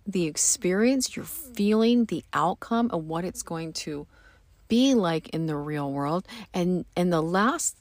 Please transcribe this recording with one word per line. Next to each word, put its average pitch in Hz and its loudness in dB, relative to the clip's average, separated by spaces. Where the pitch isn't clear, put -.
the 185 0
experience. 214 0
You're - -8
feeling 226 2
the 175 -6
outcome 214 0
of 165 -4
what 165 -4
it's - -8
going 165 -8
to 147 -8
be 262 4
like 170 2
in 165 -2
the 151 -2
real 147 -4
world. 143 -2
And, 180 0
and 175 2
the 160 2
last, 202 0